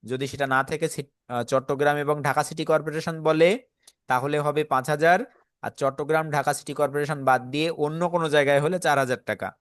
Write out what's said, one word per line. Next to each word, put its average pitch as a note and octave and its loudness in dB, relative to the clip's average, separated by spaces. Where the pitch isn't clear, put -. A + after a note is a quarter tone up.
যদি B2+ -6
সেটা C#3 -4
না C3 2
থেকে D#3 -4
সি-, - -10
আহ, B2 -4
চট্টগ্রাম C#3 0
এবং D3 -2
ঢাকা C#3+ 0
সিটি D#3+ -6
কর্পোরেশন D#3 -2
বলে, D#3+ 6
তাহলে C3 0
হবে D3 0
পাঁচ C3 0
হাজার, D#3+ 4
আর - -8
চট্টগ্রাম, D3 -2
ঢাকা C#3+ 0
সিটি C#3+ -10
কর্পোরেশন C#3+ -2
বাদ B2+ 4
দিয়ে D3+ 0
অন্য D3+ -2
কোনো E3+ 0
জায়গায় C#3+ 4
হলে E3 0
চার D#3 2
হাজার B2+ 0
টাকা। G2+ -6